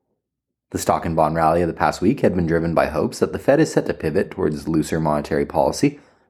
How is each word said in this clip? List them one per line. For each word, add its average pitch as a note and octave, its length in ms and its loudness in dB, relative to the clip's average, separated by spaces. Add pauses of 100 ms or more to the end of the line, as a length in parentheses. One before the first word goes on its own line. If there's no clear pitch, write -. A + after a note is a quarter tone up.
(720)
The F#2+ 80 -4
stock E2+ 260 0
and E2 100 -2
bond D#2+ 220 2
rally E2 240 4
of E2 80 0
the D#2 40 -6
past D#2+ 280 0
week A2+ 180 2
had G2+ 160 2
been F2 100 0
driven E2 280 0
by C#2 140 2
hopes F#2+ 320 -4
that F2+ 120 0
the F2 80 -8
Fed D3 220 2
is D3+ 100 2
set D3 140 0
to - 80 -4
pivot D#2+ 380 -2
towards D#2 360 -4
looser D#2+ 320 0
monetary D2 460 0
policy, - 560 0 (280)